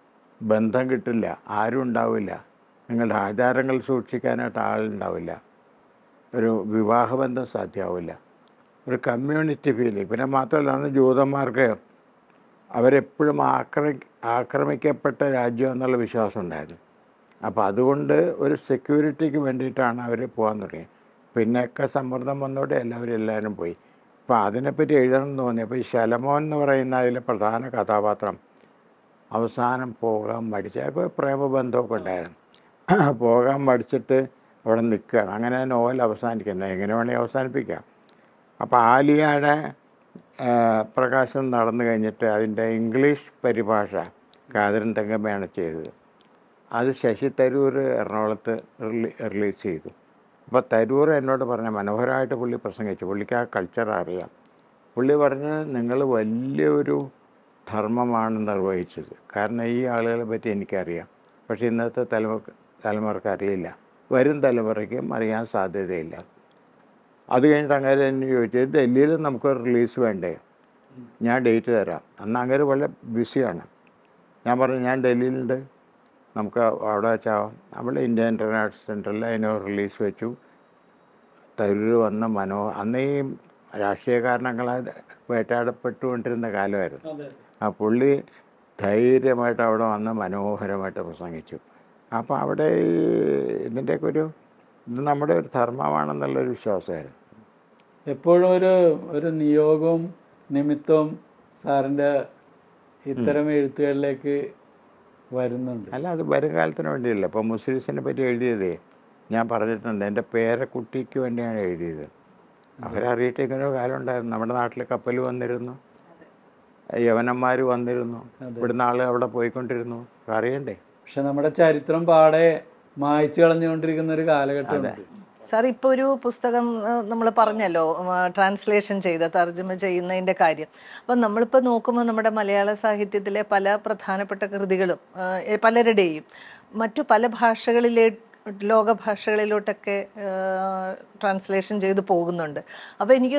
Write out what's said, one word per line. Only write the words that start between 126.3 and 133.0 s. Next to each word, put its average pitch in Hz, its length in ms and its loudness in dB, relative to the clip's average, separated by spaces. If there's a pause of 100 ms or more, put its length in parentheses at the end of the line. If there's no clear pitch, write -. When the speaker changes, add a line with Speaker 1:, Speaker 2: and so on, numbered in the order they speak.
Speaker 3:
ആ, - 20 0 (180)
നമ്മൾ 226 160 0 (120)
പറഞ്ഞല്ലോ, 208 440 4 (320)
ആ, - 20 0 (200)
ട്രാൻസ്ലേഷൻ 202 600 2 (100)
ചെയ്ത, 165 180 0 (120)
തർജ്ജമ 175 460 0
ചെയ്യുന്നതിൻ്റെ 185 580 0
കാര്യം. 156 300 2 (320)
അപ്പം 247 220 0
നമ്മളിപ്പോൾ 233 440 2
നോക്കുമ്പോൾ 240 400 0
നമ്മുടെ 220 300 0
മലയാള 202 360 2 (100)
സാഹിത്യത്തിലെ 208 580 -2 (120)